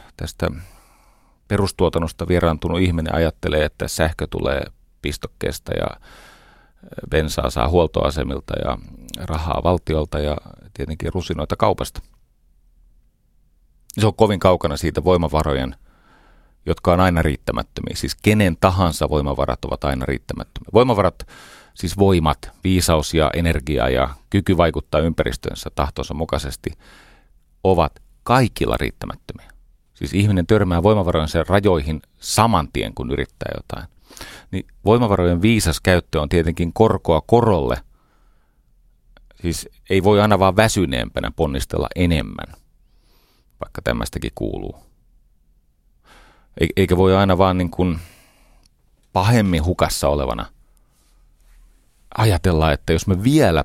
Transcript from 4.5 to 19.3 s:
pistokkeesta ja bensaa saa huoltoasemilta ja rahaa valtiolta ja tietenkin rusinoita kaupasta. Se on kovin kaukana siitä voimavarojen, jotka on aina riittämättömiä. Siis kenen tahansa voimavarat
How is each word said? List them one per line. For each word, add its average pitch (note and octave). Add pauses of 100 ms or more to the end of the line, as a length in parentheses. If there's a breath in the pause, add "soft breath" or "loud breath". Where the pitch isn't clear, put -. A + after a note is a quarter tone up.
pistokkeesta -
ja G1+ (1200 loud breath)
bensaa D2+
saa B1
huoltoasemilta D2 (100)
ja - (460)
rahaa D#2+
valtiolta D#2+
ja D2 (380)
tietenkin D#2+
rusinoita F2
kaupasta. - (2000)
Se G#2
on G2+
kovin G#2
kaukana E2+
siitä D2+
voimavarojen, D#2 (920 soft breath)
jotka F2
on F2+
aina F2
riittämättömiä. -
Siis -
kenen G#2
tahansa F2
voimavarat C#2